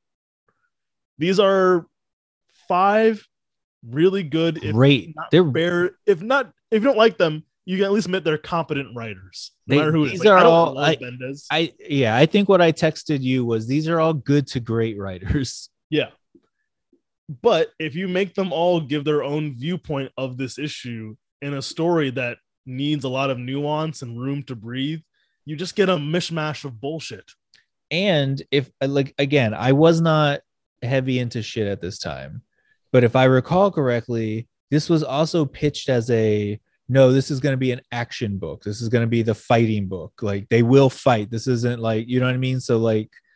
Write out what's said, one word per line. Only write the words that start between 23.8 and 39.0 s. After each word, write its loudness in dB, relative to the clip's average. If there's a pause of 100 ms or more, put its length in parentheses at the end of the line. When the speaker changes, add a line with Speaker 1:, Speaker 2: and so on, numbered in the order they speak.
Speaker 1:
and -12
room -6
to -12
breathe, -8 (440)
you -12
just -10
get 4
a 2
mishmash -4
of -14
bullshit. -12 (600)
Speaker 2:
And 0 (100)
if, 0 (120)
uh, 0
like, -2
again, 0
I 0
was 4
not 0 (400)
heavy -2
into -4
shit -4
at -6
this -10
time, -12 (500)
but 6
if 2
I 6
recall 2
correctly, -2 (240)
this 0
was 2
also 0
pitched -4
as 0
a, 0 (280)
"No, 6
this 2
is -4
gonna -2
be 0
an -6 (100)
action -6
book. -12
This -8
is -6
gonna 2